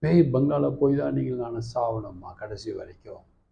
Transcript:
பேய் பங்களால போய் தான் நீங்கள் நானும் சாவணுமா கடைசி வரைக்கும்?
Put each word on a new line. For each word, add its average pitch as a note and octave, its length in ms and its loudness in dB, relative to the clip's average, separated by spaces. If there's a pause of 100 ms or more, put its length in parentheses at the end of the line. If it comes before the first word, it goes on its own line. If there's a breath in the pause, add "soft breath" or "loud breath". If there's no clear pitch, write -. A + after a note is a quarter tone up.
பேய் D#3 300 6
பங்களால C#3+ 380 2
போய் C#3 240 4
தான் C#3+ 180 -2
நீங்கள் C3 240 -2
நானும் A#2 360 -6
சாவணுமா G2+ 600 -4
கடைசி G#2+ 360 -10
வரைக்கும்? - 520 -14 (280)